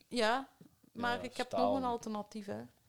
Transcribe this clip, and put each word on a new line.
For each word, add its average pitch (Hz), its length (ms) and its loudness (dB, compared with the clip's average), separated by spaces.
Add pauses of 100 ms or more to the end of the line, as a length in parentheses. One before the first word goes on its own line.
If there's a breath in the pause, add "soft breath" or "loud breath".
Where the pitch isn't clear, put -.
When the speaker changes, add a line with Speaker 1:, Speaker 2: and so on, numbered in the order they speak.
Speaker 1:
Ja, 247 400 2 (440)
maar 240 240 0
Speaker 2:
Ja, - 60 -4
Speaker 1:
ik - 140 -8
heb - 100 0
Speaker 2:
staal. - 220 2
Speaker 1:
nog 269 80 4
een 262 120 0
alternatief, 214 580 -4
hè. 208 160 -6 (260)